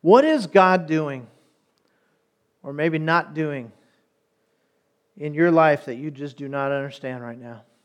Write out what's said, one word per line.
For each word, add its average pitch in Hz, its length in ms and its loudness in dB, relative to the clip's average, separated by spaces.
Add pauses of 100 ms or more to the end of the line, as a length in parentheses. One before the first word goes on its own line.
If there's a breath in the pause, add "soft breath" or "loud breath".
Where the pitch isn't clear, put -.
What 226 240 6
is 294 220 0
God 185 380 4
doing, 147 420 -4 (1300)
or 139 120 -14
maybe 160 260 -2
not 160 340 0
doing, 143 380 -6 (1500)
in 151 160 -10
your 165 160 2
life 156 360 4
that 123 100 -10
you 147 160 -10
just 139 240 -12
do 139 140 -12
not 139 240 -4
understand 139 500 -8
right 120 160 -14
now? 117 240 -18 (200)